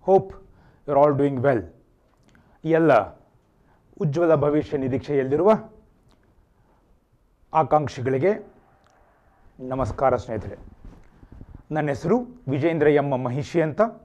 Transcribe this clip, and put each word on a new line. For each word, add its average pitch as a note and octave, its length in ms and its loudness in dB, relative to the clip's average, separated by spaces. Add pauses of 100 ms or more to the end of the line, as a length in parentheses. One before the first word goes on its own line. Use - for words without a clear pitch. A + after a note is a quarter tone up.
Hope F#3+ 260 2 (540)
you're C#3+ 180 4
all C#3+ 160 2
doing C#3 220 0
well. B2+ 200 2 (1000)
ಈ D#3 60 -2
ಎಲ್ಲ D3+ 480 2 (800)
ಉಜ್ವಲ D#3+ 340 2
ಭವಿಷ್ಯ D3 440 -2
ನಿರೀಕ್ಷೆಯಲ್ಲಿರುವ C3+ 760 0 (2000)
ಆಕಾಂಕ್ಷಿಗಳಿಗೆ D3 960 0 (1080)
ನಮಸ್ಕಾರ B2+ 560 0
ಸ್ನೇಹಿತರೆ. G#2 400 -8 (1120)
ನನ್ನ D3+ 180 -2
ಹೆಸರು D#3+ 300 -2 (300)
ವಿಜೇಂದ್ರ D3+ 400 0
ಎಂ C#3+ 220 2
ಮಹಿಷಿ B2+ 520 -4
ಅಂತ D3+ 180 -4 (240)